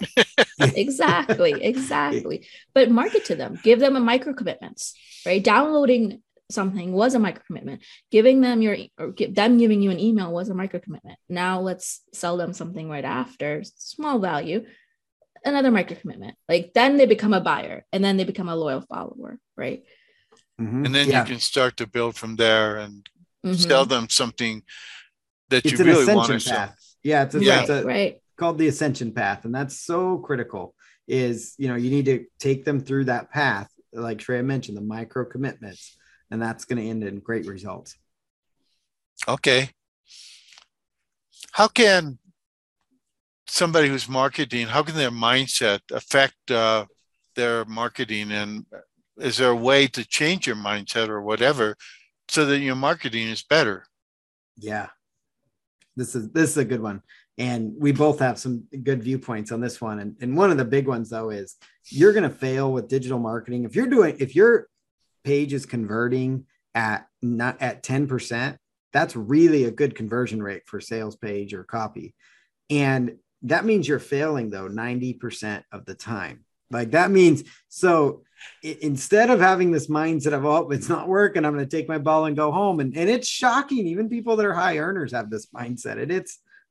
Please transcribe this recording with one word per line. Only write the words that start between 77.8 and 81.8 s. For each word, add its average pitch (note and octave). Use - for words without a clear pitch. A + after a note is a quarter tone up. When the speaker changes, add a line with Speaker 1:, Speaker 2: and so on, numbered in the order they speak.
Speaker 2:
i-, D#3
instead F3
of A3+
having F#3
this D#3
mindset D3+
of, C#3
"Oh, D#3
it's C3+
not E3
working, F#3+
I'm D3+
gonna C#3+
take D#3